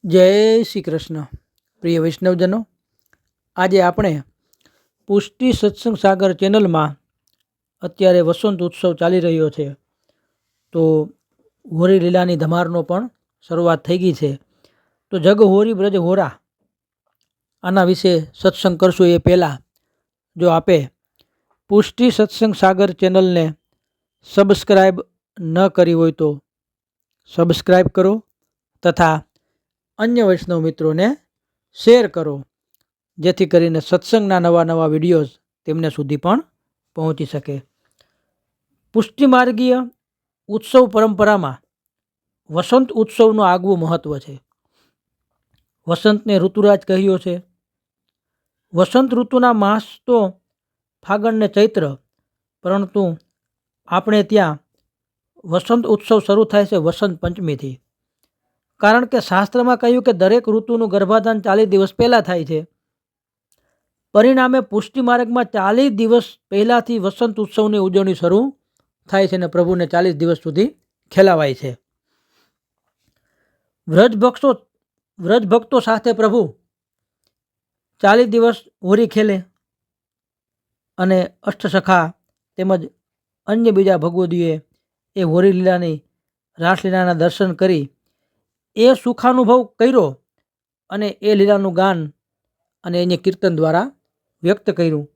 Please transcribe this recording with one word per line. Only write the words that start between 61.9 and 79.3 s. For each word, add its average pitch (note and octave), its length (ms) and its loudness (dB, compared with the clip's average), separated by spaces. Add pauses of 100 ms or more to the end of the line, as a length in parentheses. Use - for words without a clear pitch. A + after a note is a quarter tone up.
પહેલાં A#3 280 2
થાય F3 220 -6
છે. D#3 220 -6 (1500)
પરિણામે B3+ 480 2
પુષ્ટિ G#3+ 400 -6
માર્ગમાં A#3+ 440 0
ચાલીસ A3 480 0
દિવસ A3+ 460 0 (120)
પહેલાંથી A#3 480 0
વસંત G3+ 420 -4
ઉત્સવની G#3 380 -2
ઉજવણી F#3+ 360 0
શરૂ G#3 420 0 (520)
થાય G3 200 0
છે F#3 80 -4
અને F3+ 100 -4
પ્રભુને F3 400 -2
ચાલીસ F3 280 0
દિવસ E3 280 -2
સુધી F3 320 -4 (360)
ખેલાવાય D#3+ 440 2
છે. B2+ 240 -12 (2000)
વ્રજભક્તો, A#3 800 2 (520)
વ્રજભક્તો A3+ 640 0
સાથે A3+ 320 -2
પ્રભુ G#3 420 0 (1500)
ચાલીસ A3+ 260 4
દિવસ A3+ 380 0 (180)
હોરી G#3 240 2
ખેલે G2+ 360 -2 (1600)